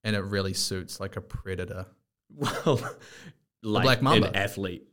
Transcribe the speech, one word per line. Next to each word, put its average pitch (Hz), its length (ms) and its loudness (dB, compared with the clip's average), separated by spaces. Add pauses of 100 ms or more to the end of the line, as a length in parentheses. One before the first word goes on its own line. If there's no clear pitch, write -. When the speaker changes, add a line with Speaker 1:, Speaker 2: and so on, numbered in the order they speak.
Speaker 1:
And 107 120 0
it 101 60 -2
really 95 320 -2
suits, - 460 -4
like, 98 160 -8
a 98 60 -6
predator. 92 680 -8
Speaker 2:
<laughs> - 40 -20 (340)
Well, 143 500 0 (840)
like 107 200 2
Speaker 1:
Black 127 180 6
Mamba. 139 280 6
Speaker 2:
an - 60 -4
athlete. 98 580 -2